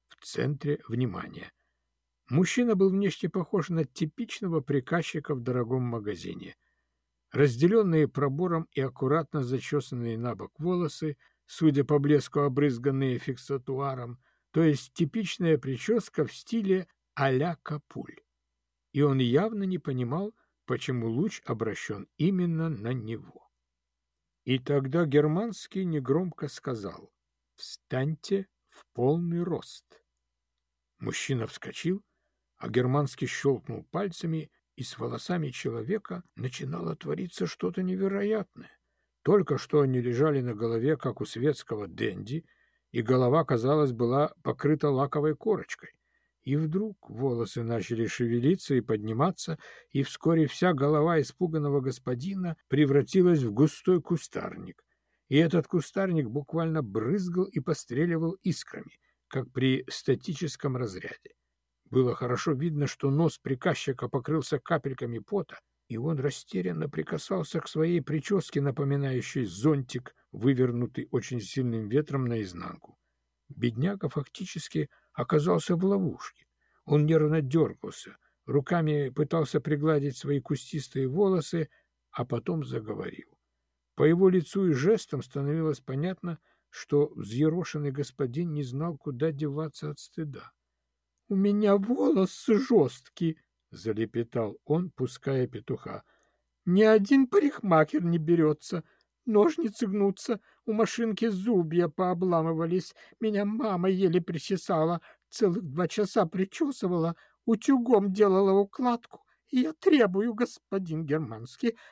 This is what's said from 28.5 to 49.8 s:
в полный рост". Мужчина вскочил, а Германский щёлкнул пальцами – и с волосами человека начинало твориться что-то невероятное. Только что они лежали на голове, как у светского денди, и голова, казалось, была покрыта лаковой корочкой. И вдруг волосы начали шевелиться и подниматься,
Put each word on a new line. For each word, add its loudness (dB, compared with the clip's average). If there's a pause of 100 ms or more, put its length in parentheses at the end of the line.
в -20
полный 0
рост". -8 (960)
Мужчина -4
вскочил, -6 (540)
а -10
Германский 0
щёлкнул -2
пальцами – -6 (300)
и -10
с -12
волосами -4
человека -6 (140)
начинало -8
твориться -6
что-то -4
невероятное. -4 (520)
Только 4
что 2
они 2
лежали 2
на -2
голове, 0
как -4
у -6
светского -4
денди, -6 (460)
и -2
голова, 4
казалось, 2
была 0
покрыта 0
лаковой 0
корочкой. -4 (540)
И 0
вдруг -2
волосы -4
начали -2
шевелиться 0
и 4
подниматься, -2 (300)